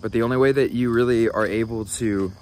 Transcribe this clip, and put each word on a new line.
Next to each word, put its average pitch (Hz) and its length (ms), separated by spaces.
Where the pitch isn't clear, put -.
but 107 120
the 113 80
only 123 160
way 135 160
that 135 180
you 120 220
really 120 360
are 107 160
able 110 400
to 98 460